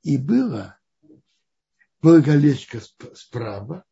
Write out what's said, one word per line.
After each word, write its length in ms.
и 140
было, 600
было 200
колечко 580
сп-, 360
справа. 760